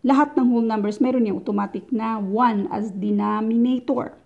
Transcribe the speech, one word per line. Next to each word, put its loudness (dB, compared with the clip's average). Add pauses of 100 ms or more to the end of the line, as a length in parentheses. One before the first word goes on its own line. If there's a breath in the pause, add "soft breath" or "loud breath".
lahat 2
ng 4
whole 2
numbers, 0
meron 2
yung -2
automatic -4
na -2
one 0
as -6
denominator. 0 (100)